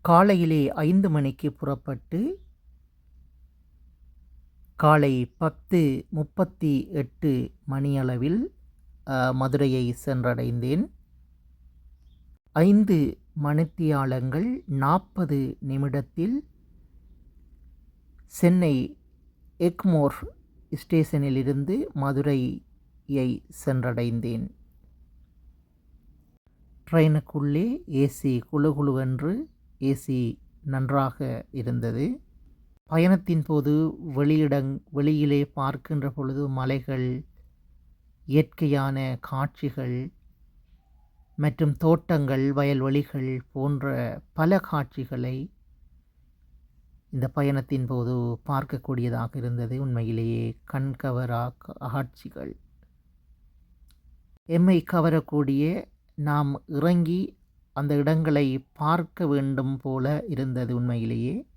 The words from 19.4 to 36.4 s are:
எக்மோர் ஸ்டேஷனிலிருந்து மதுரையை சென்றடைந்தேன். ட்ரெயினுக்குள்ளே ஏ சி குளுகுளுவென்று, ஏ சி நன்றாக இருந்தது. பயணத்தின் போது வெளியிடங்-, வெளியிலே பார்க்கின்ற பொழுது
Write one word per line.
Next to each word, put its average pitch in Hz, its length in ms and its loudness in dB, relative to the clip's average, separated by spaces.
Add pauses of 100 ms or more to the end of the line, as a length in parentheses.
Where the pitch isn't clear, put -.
எக்மோர் 170 760 0 (360)
ஸ்டேஷனிலிருந்து 143 1200 -2
மதுரையை 139 1500 -4 (220)
சென்றடைந்தேன். 120 840 -2 (2500)
ட்ரெயினுக்குள்ளே 156 1040 2
ஏ 135 120 4
சி 131 360 -2 (100)
குளுகுளுவென்று, 143 840 0 (460)
ஏ 135 120 2
சி 127 440 -4 (240)
நன்றாக 135 880 -2
இருந்தது. 123 680 -4 (640)
பயணத்தின் 170 580 2
போது 151 500 0 (220)
வெளியிடங்-, 143 640 2 (100)
வெளியிலே 143 540 2
பார்க்கின்ற 139 640 -4
பொழுது 135 380 -4